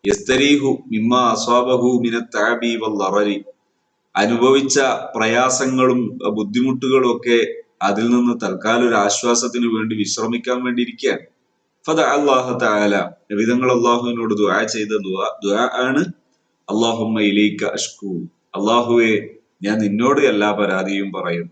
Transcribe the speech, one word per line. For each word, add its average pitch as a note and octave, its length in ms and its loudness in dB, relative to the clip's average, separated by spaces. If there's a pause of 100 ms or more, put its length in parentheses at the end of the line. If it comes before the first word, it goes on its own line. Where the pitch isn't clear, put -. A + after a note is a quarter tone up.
യസ്തരീഹു C3+ 800 0
മിമ്മാ A#2 440 2
അസ്വാബഹു A#2+ 720 2
മിനത്ത് A2+ 320 -4
തഅബി A#2 380 0
വൽ G#2+ 280 -4
ലറരി, G2+ 400 0 (720)
അനുഭവിച്ച B2+ 640 2 (360)
പ്രയാസങ്ങളും B2 1120 0
ബുദ്ധിമുട്ടുകളും B2 880 0
ഒക്കെ A#2 460 0 (200)
അതിൽ G#2 280 0
നിന്ന് B2 240 2 (120)
തൽക്കാലം A2 420 0
ഒരു A2+ 80 2
ആശ്വാസത്തിന് A#2+ 720 0
വേണ്ടി A2 280 -2
വിശ്രമിക്കാൻ A#2+ 680 -4
വേണ്ടി B2 180 -2
ഇരിക്കുകയാണ്. A#2 440 -4 (600)
ഫദഅ D#3 180 0
അല്ലാഹു B2+ 560 2
തആല, G#2 360 2 (300)
നബി G#2+ 180 -2
തങ്ങൾ B2 280 2
അല്ലാഹുവിനോട് A#2+ 640 0
ദുആ G#2 300 0
ചെയ്ത G#2+ 240 -4
ദുആ, G2 400 -4 (180)
ദുആ A2 240 0 (140)
ആണ്, C3+ 180 0 (640)
"അല്ലാഹുമ്മ A2 520 0
ഇലൈക G#2 460 2
അഷ്കൂ", - 480 -8 (420)
അല്ലാഹുവേ, A2+ 580 2 (500)
ഞാൻ G#2+ 160 0
നിന്നോട് A#2 420 2
എല്ലാ G#2 300 2
പരാതിയും G2 600 -2
പറയും. F2 380 -6